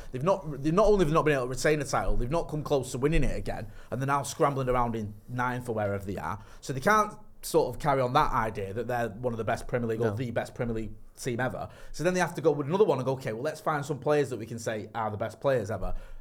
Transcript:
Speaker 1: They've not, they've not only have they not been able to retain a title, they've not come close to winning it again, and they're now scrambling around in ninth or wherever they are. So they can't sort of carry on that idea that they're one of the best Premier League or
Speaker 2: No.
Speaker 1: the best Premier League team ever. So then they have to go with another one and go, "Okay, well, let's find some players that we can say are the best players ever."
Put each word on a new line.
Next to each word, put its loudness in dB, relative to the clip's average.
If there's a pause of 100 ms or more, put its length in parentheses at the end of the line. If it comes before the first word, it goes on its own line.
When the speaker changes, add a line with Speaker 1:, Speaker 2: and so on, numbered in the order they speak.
(120)
Speaker 1:
They've -4
not, 0
they've 2
not 6
only 6
have 6
they 2
not 6
been 6
able 2
to -6
retain 2
a -2
title, 2
they've 2
not 0
come -4
close 0
to -4
winning 4
it 2
again, -6 (240)
and -4
they're -2
now 0
scrambling 2
around 2
in -6 (140)
ninth -2
or -2
wherever 0
they -4
are. -6 (220)
So -8
they -4
can't 4 (300)
sort 2
of -8
carry 4
on 0
that 4
idea -2
that -4
they're 0
one -4
of -6
the -2
best -2
Premier -2
League -2
or 2
Speaker 2:
No. -4
Speaker 1:
the -4
best -4
Premier -2
League -6 (280)
team -4
ever. -4 (240)
So -6
then 2
they 2
have 0
to -4
go 6
with -2
another 4
one 4
and -2
go, 0
"Okay, -6
well, -6
let's -4
find -2
some -4
players 2
that -6
we -8
can -8
say -4
are -2
the -6
best -6
players 2
ever." -2 (260)